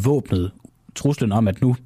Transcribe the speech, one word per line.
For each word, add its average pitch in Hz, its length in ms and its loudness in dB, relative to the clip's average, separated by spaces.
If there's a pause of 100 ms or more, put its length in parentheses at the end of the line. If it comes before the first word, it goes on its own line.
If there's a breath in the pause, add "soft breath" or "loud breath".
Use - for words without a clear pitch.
våbnet? 101 460 0 (440)
Truslen 139 360 -2
om, 110 160 2
at 95 140 -2
nu, 123 140 4 (100)